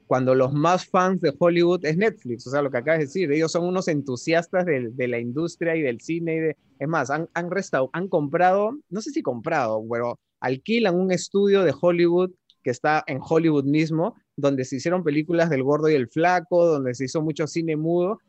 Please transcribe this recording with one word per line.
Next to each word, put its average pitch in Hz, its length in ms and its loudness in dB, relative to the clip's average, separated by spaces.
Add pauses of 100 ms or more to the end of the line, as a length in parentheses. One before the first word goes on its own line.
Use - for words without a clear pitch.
cuando 131 280 2
los 131 180 2
más 170 320 2
fans 185 380 0
de 147 160 2
Hollywood 175 480 2
es 156 100 0
Netflix, 127 500 -2
o 123 40 -12
sea, 143 100 0
lo 139 100 0
que 135 60 -4
acabas 156 220 0
de 151 80 0
decir, 156 260 -2
ellos 160 180 2
son 170 140 -2
unos 180 240 -2
entusiastas 160 800 -2
del, 127 280 -2
de 131 140 -2
la 120 100 -2
industria 160 580 -4
y 160 40 0
del 123 220 -2
cine, 165 320 -4
y 165 60 -2
de, 156 160 -2 (220)
es 139 100 -4
más, 147 200 0
han, 156 240 -4
han 175 160 -4
restau-, 165 460 -2
han 185 140 -6
comprado, 185 680 2 (140)
no 196 100 -6
sé 294 120 -10
si 294 100 -4
comprado, 120 680 -2
pero 120 280 -4 (240)
alquilan 175 520 0
un 185 180 0
estudio 196 500 2
de 156 180 2
Hollywood 175 500 2 (320)
que 127 80 -2
está 151 360 0
en 135 140 -6
Hollywood 160 440 2
mismo, 156 500 0 (220)
donde 139 280 0
se 139 120 -8
hicieron 175 260 -2
películas 165 480 0
del 131 120 0
Gordo 151 280 2
y 156 40 4
el 127 140 2
Flaco, 170 580 2
donde 135 280 0
se 131 120 -6
hizo 156 160 -4
mucho 156 240 -4
cine 160 300 -2
mudo, 175 420 0 (100)